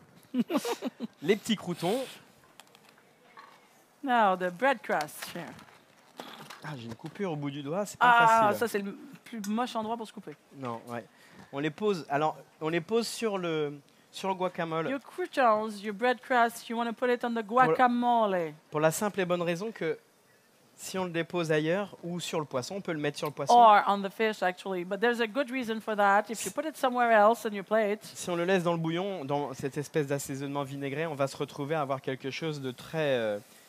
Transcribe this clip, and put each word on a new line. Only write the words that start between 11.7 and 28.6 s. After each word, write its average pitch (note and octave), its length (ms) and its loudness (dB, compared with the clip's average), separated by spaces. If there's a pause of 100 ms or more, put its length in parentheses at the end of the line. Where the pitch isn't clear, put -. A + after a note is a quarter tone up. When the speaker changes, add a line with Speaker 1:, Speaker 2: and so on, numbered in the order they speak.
Speaker 1:
pose, G3 380 -2
alors, D3+ 280 0 (240)
on D#3 80 -4
les E3+ 120 0
pose A3 260 -2
sur G#3 320 -4
le, D#3 400 -2 (320)
sur - 180 -8
le F#3+ 60 -2
guacamole. E3 540 -2
Speaker 2:
Your C4+ 100 -4
croutons, A3+ 680 0 (120)
your G#3 140 -6
bread B3 260 0
crust, A#3 480 0
you A3+ 80 -4
wanna A#3 160 -2
put B3 180 -2
it A#3+ 120 0
on A#3+ 100 -2
the A3+ 100 -2
Speaker 1:
Pour A3+ 160 2
la B3+ 80 8
Speaker 2:
guacamole. A#3+ 840 2 (160)
Speaker 1:
pour D3+ 100 -2
la D#3+ 120 6
simple G3+ 300 -2
et F3+ 40 2
bonne F3 160 0
raison F3 300 -2
que D#3+ 260 -4 (800)
si - 240 -10
on F#3 60 -2
le F3+ 40 -6
dépose E3 420 -2
ailleurs E3 520 0
ou F3 160 -6
sur E3+ 200 -4
le D3 60 -4
poisson, C3+ 300 -6
on G3 60 -8
peut G3+ 100 -6
le D#3 80 -4
mettre C#3+ 180 -2
sur E3 100 -4
le C#3+ 60 -6
poisson. D3 200 2
Speaker 2:
Or A3 340 10
on G3+ 160 2
the F#3+ 80 -6
fish, A3 320 -2
actually. F3+ 420 -2
But F#3+ 140 -6
there's A#3 220 0
a A3+ 60 0
good A#3 220 -4
reason A3+ 320 -4
for A3 140 -4
that. G3+ 340 6
If A3 160 -6
you A3 60 -4
put D4 160 -6
it D4+ 100 -8
somewhere B3 340 2
else A3 360 6
on G#3+ 60 -2
your G3 120 -6
plate. G#3+ 380 0
Speaker 1:
Si - 260 -10
on F3 60 0
le E3+ 100 0
laisse F#3+ 180 4